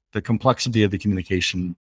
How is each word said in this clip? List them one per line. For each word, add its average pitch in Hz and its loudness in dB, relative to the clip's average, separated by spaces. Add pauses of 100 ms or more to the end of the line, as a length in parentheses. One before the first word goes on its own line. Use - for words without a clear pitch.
(120)
the 104 -4
complexity 117 2
of 98 4
the 101 -2
communication. 92 -2